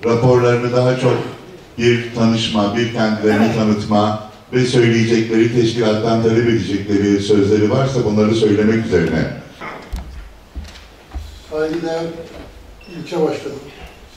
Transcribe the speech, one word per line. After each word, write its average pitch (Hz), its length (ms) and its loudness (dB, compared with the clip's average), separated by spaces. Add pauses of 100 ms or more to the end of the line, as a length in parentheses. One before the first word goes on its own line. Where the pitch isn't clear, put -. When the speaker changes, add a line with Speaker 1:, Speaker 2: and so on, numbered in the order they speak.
Speaker 1:
raporlarını 120 720 2
daha 127 220 2
çok 120 180 0 (600)
bir 117 360 0
tanışma, 113 600 0
bir 117 160 -2
kendilerini 107 600 2
tanıtma 107 760 0 (220)
ve 127 140 2
söyleyecekleri, 113 880 2
teşkilattan 113 680 0
talep 113 260 2
edecekleri 101 720 0
sözleri 104 480 2
varsa 127 340 0
bunları 107 300 2
söylemek 107 520 2
üzerine. 80 460 0 (2250)
Speaker 2:
Saygıdeğer 165 540 -4 (920)
ilçe 160 260 -6
başkanım, - 380 -6 (560)